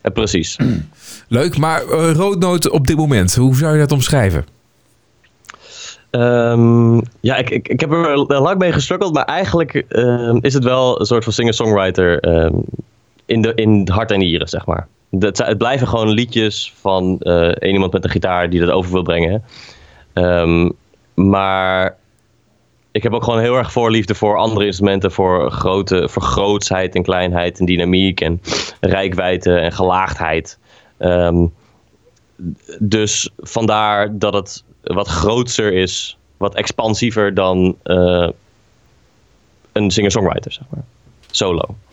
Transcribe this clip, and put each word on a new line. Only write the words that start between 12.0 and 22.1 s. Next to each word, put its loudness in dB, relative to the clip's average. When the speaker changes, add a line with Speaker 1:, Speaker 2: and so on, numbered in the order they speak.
Speaker 1:
ehm, 2
in 0
de, 2
in 4
hart 0
en 2
nieren, 0
zeg -8
maar. -4
Dat, -2
het 0
blijven 0
gewoon 0
liedjes -2
van, 0
eh, 0
één 0
iemand 0
met -2
een -2
gitaar -2
die 0
dat 2
over 0
wil 0
brengen. -2
Ehm, 2
maar 0